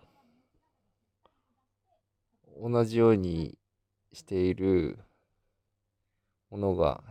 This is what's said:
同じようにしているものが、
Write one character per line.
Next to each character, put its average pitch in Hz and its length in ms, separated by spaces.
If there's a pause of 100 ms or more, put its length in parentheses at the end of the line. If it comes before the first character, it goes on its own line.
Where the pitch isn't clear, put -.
(2500)
同 117 240
じ 113 140
よ 117 120
う 110 60
に 85 400 (560)
し - 100
て 98 140
い 92 180
る 92 440 (1500)
も 101 80
の 98 180
が、 76 340